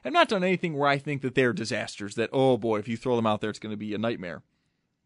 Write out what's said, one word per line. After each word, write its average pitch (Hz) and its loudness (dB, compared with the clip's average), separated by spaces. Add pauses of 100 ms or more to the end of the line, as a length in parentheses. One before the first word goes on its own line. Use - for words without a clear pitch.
have 254 -6
not 339 4
done 190 0
anything 180 0
where 143 2
I 139 4
think 139 -4
that 127 -4
they're 127 6
disasters, 104 -6
that, 110 -2
oh 131 4
boy, 110 0
if 104 -6
you 117 -4
throw 123 0
them 113 2
out 104 2
there, 110 -2
it's 104 -6
gonna 107 -8
be 107 -6
a - -4
nightmare. 92 -6 (640)